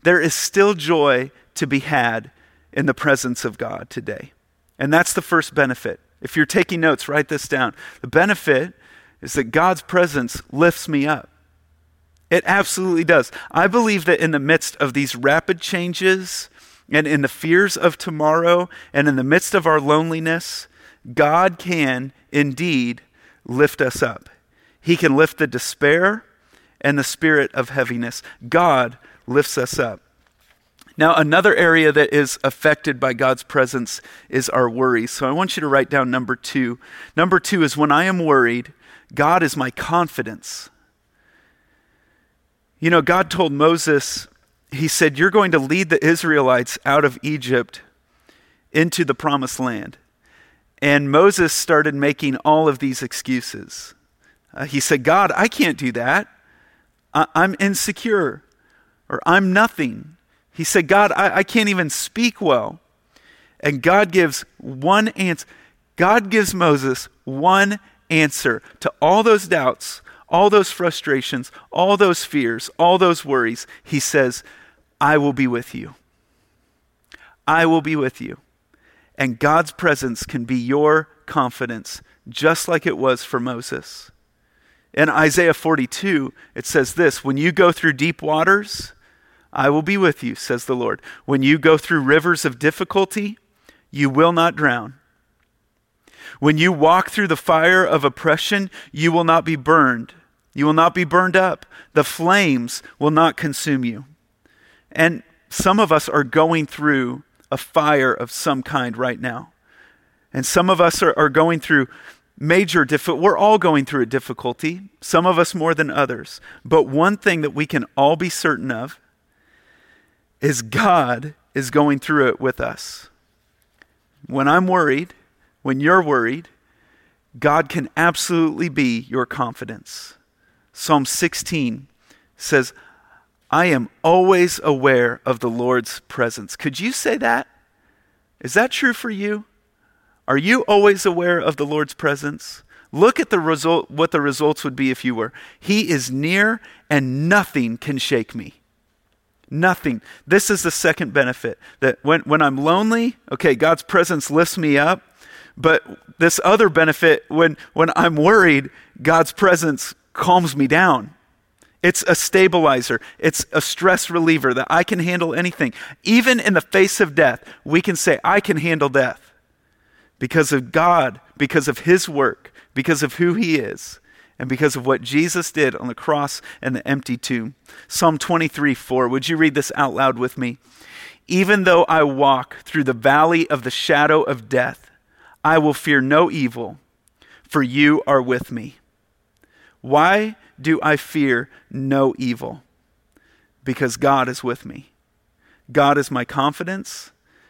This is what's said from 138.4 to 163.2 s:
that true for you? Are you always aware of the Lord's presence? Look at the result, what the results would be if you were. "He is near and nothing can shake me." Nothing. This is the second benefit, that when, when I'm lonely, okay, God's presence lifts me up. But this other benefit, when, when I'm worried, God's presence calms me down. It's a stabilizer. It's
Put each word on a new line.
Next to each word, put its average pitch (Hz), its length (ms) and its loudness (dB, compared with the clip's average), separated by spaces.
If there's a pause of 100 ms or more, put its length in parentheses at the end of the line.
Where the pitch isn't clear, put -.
that 240 180 2
true 247 220 -2
for 233 160 -10
you? 208 360 -6 (800)
Are 139 100 2
you 208 260 2
always 202 420 4
aware 175 340 0
of 147 160 -2
the 143 100 -4
Lord's 151 280 -4
presence? 147 680 -6 (300)
Look 175 280 2
at - 100 -4
the 196 100 0
result, 160 500 0
what 160 220 -2
the 156 100 0
results 143 420 -2
would 135 120 -6
be 131 160 -2
if 123 120 -8
you 123 120 -4
were. 110 180 -6 (260)
"He 202 300 -2
is 127 220 -2
near 190 500 -2 (280)
and 139 380 -2
nothing 143 500 0
can 143 200 -8
shake 120 380 -2
me." - 200 -14 (920)
Nothing. 151 520 -2 (260)
This 190 220 2
is 202 140 -2
the 165 80 -2
second 156 420 -2
benefit, 127 440 -2 (220)
that 131 240 0
when, 156 180 2
when 147 200 0
I'm 139 160 0
lonely, 220 580 0 (160)
okay, 135 240 0
God's 156 260 2
presence 170 480 0
lifts 160 280 0
me 151 200 0
up. 165 240 0 (540)
But - 640 -2
this 165 240 2
other 208 240 4
benefit, 160 640 2
when, 160 280 2 (160)
when 160 220 2
I'm 165 200 2
worried, 156 540 4 (320)
God's 160 300 2
presence 165 640 0 (160)
calms 170 460 0
me 139 100 2
down. 147 480 2 (640)
It's 175 220 0
a 175 120 2
stabilizer. 160 840 2 (180)
It's - 360 -2